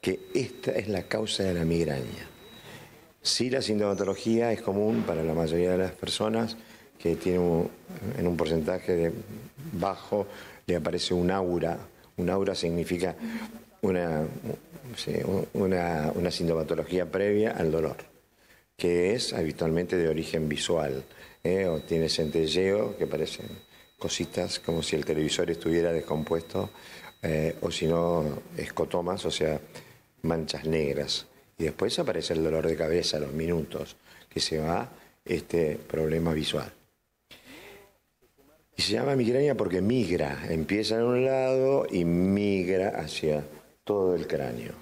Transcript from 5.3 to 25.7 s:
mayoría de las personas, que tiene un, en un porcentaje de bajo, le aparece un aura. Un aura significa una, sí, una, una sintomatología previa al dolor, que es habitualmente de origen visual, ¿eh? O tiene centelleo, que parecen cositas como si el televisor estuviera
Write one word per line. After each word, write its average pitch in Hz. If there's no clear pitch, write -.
mayoría 82
de 90
las 92
personas, 110
que 85
tiene 90
un, 85
en 87
un 87
porcentaje 82
de 85
bajo, 98
le 87
aparece 85
un 90
aura. 87
Un 87
aura 98
significa 85
una, 80
sí, -
una, 85
una 87
sintomatología 82
previa 104
al 82
dolor, 78
que 87
es 131
habitualmente 85
de 82
origen 78
visual, 73
¿eh? 95
O 80
tiene 80
centelleo, 85
que 82
parecen 78
cositas 87
como 82
si 78
el 76
televisor 78
estuviera 82